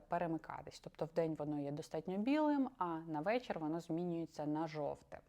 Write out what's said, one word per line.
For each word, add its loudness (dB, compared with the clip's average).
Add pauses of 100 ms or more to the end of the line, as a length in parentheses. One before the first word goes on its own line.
перемикатись. -2
Тобто -6
вдень 2
воно -2
є -2
достатньо -4
білим, 4
а 0
на -2
вечір 0
воно 0
змінюється -2
на 2
жовте. -4